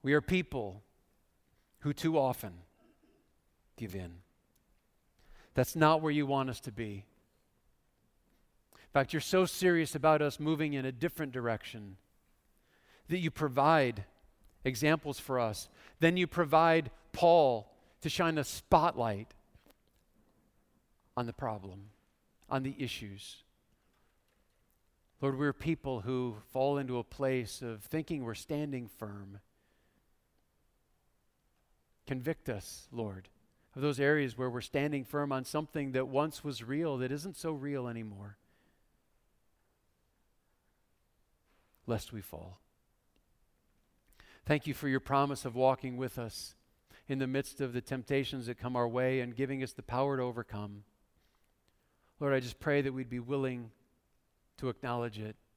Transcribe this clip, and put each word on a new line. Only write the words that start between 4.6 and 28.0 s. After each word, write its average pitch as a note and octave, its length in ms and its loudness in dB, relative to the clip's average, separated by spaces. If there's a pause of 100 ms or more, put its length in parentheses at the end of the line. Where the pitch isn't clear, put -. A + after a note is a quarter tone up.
That's - 200 2
not D#3 280 6
where D#3 80 2
you D3 160 2
want C3+ 240 2
us A2+ 100 -6
to B2 100 -10
be. G2+ 340 -8 (1700)
In - 200 -20
fact, C#3 180 2
you're D3+ 100 0
so F#3 240 4
serious E3+ 500 2
about D3+ 260 6
us C#3+ 180 0
moving D3+ 340 0
in C3 120 -2
a C3+ 60 -2
different C#3+ 400 -4
direction A2+ 680 -4 (1080)
that E3+ 100 0
you E3 140 2
provide C#3 760 4 (580)
examples D3 560 2
for B2+ 200 -2
us. A2 280 -2 (320)
Then E3+ 180 6
you F3+ 100 4
provide D#3+ 640 4 (200)
Paul D3+ 600 6 (300)
to D#3+ 80 -4
shine E3 280 2
a E3+ 60 0
spotlight A#2+ 920 2 (1800)
on B2 80 -2
the A#2 80 -8
problem, G2 520 -8 (640)
on C3 120 0
the C3+ 160 -6
issues. G#2+ 680 -8 (1800)
Lord, C3+ 160 0
we're C#3+ 160 0
people C#3 480 -2
who B2 360 -4 (140)
fall C#3+ 280 2
into B2+ 180 -4
a A#2+ 60 -4
place C3 580 -4
of A2+ 220 -10
thinking D#3+ 400 -4